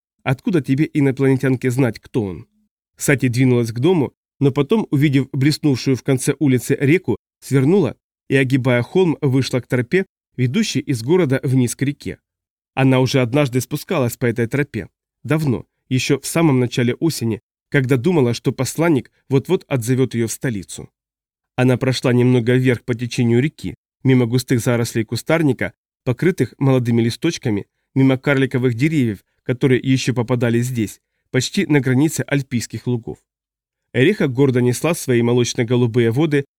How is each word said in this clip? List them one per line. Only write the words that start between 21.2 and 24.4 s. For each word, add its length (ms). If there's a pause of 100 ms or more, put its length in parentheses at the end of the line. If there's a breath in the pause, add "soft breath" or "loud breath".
Она 160
прошла 380
немного 400
вверх 300
по 100
течению 480
реки, 320 (280)
мимо 220
густых 360